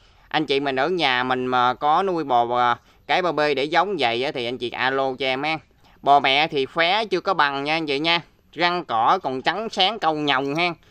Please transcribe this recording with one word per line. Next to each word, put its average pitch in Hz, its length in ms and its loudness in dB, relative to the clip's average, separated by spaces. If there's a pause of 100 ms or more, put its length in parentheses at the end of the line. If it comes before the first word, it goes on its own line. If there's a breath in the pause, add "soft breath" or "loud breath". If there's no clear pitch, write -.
(280 soft breath)
Anh 151 180 -2
chị 139 140 0
mình 139 160 -2
ở 135 140 0
nhà 139 340 0
mình 127 220 -2
mà 127 280 0
có 156 300 0
nuôi 175 200 -2
bò, 123 220 2
bò 120 320 0 (300 soft breath)
cái 160 140 0
ba 175 100 -2
b 147 80 -4 (160)
để 131 80 -2
giống 170 360 0
vậy 120 240 0
á, 151 80 -4
thì 127 140 -6
anh 123 120 -6
chị 120 120 -6
alo 131 500 -2
cho 139 60 -4
em 131 180 -2
ha. 156 140 -4 (440 soft breath)
Bò 139 180 8
mẹ 139 280 4
thì 139 180 0
khóe 180 400 0
chưa 185 140 0
có 190 140 0
bằng 143 300 0
nha 151 120 -2
anh 165 100 -2
chị 143 140 -2
nha. 165 220 0 (320)
Răng 175 320 -2
cỏ 123 380 2
còn 131 180 -6
trắng 190 280 -4
sáng 202 300 -2
câu 160 160 0
nhồng 139 400 -2
ha. 170 180 -2 (180 soft breath)